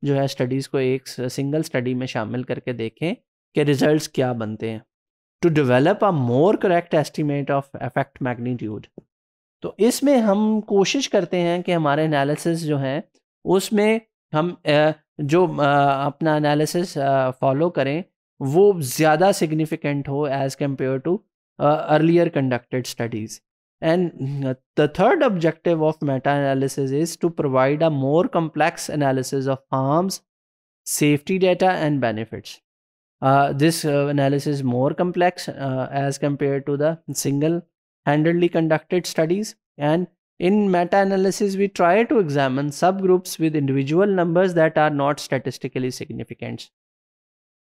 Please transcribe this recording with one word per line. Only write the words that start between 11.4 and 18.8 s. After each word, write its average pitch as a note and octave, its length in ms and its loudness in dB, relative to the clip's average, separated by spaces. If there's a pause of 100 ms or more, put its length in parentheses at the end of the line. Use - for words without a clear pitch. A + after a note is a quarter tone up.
कि F3+ 100 -2
हमारे D#3 320 2
एनालिसिस D#3 600 -2
जो D3+ 120 -2
हैं C#3 260 -4 (420)
उसमें G#3 560 2 (340)
हम, E3+ 220 -2 (100)
अ, D3+ 240 4 (300)
जो, D#3+ 260 2
अ, C#3+ 600 2
अपना D3+ 300 0
एनालिसिस, D3+ 640 -2
अ, C3+ 320 0
फॉलो C#3 400 0
करें D3+ 340 -2 (380)
वो F3 380 4